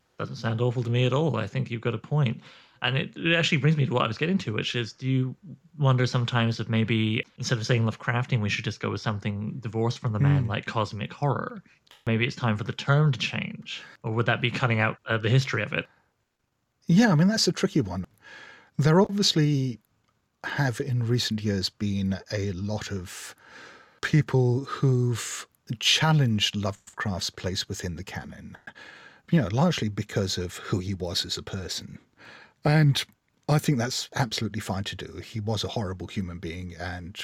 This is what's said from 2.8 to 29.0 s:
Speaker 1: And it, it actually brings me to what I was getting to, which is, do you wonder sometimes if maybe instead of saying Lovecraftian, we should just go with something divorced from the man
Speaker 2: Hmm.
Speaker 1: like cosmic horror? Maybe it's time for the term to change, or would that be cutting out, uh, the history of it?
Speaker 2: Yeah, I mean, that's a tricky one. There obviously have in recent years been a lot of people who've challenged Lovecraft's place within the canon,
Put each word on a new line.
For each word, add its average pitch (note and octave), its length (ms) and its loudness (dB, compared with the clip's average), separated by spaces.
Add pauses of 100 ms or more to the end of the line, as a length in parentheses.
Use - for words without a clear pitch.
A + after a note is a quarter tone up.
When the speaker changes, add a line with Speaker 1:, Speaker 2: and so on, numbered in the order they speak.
Speaker 1:
And B2 160 0
it, - 180 -4
it E3 180 0
actually E3 260 2
brings D3+ 180 4
me C#3 80 4
to - 80 -2
what B2 100 4
I C3+ 40 0
was A2+ 100 -4
getting F3+ 220 0
to, A2+ 120 -6
which - 240 -4
is, A#2 160 -4
do - 160 -8
you C3 280 0 (420)
wonder B2+ 280 4
sometimes A#2 540 2
if G#2 80 -4
maybe A2 560 2 (140)
instead B2+ 200 -2
of A2 80 -4
saying A2+ 200 2
Lovecraftian, A#2 560 0
we G2+ 80 0
should - 160 -4
just - 160 -6
go G#2+ 80 -2
with G#2 100 -4
something G#2 600 -4
divorced A2+ 380 -2
from A2+ 120 -2
the G#2 80 -2
man C#3+ 240 4
Speaker 2:
Hmm. A#2 60 -2
Speaker 1:
like - 160 -2
cosmic G#2 480 -4
horror? D3 500 -2 (420)
Maybe A2+ 200 2
it's C3+ 100 -2
time A2 220 0
for G#2+ 80 -6
the - 80 -6
term C#3+ 400 4
to - 60 -4
change, - 640 -8 (220)
or A#2 80 -4
would A2+ 140 0
that A2+ 160 2
be A#2+ 100 2
cutting A2+ 300 2
out, A2 240 2
uh, A2+ 120 0
the G#2+ 120 0
history B2+ 340 2
of - 80 -6
it? - 140 -4 (1040)
Speaker 2:
Yeah, G3 260 8
I - 20 6
mean, F3 140 6
that's A3 180 2
a F3 60 2
tricky - 260 0
one. F#2 260 -2 (720)
There D#3 220 6
obviously D3 800 2 (640)
have C3+ 380 -2
in B2 260 -2
recent A2+ 340 0
years G2+ 280 0
been G2 500 -2 (140)
a G2+ 180 -2
lot G2+ 400 -6
of - 420 -10 (680)
people C3 640 2
who've B2 800 0 (320)
challenged C3 800 4
Lovecraft's G2 720 -4
place - 400 -6
within F2+ 260 -6
the F2 80 -10
canon, - 540 -12 (760)